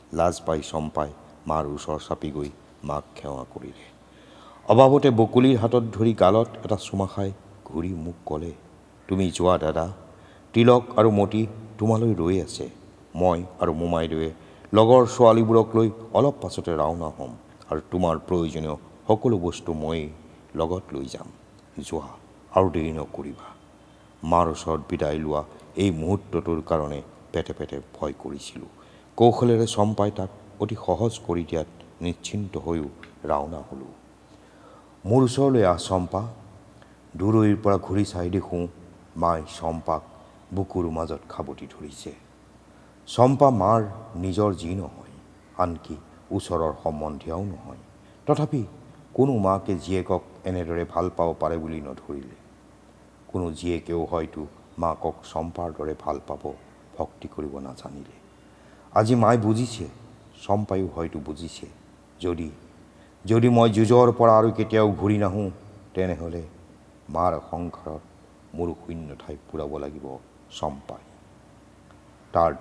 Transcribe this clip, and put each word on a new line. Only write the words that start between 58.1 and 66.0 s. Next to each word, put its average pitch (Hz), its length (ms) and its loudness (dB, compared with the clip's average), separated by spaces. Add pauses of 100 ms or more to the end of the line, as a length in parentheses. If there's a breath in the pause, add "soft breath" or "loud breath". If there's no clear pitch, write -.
আজি 110 220 4
মাই 117 220 6
বুজিছে, 110 500 -2 (540)
চম্পাইও 98 540 -2
হয়তো 82 240 -8
বুজিছে। 76 480 -14 (540)
যদি, 85 280 -4 (760 soft breath)
যদি 117 240 4
মই 117 200 6
যুঁজৰ 117 420 6
পৰা 117 260 6
আৰু 110 140 4
কেতিয়াও 107 400 2
ঘূৰি 104 260 0
নাহোঁ, 98 340 -2 (420)
তেনেহ'লে 85 500 -4 (640)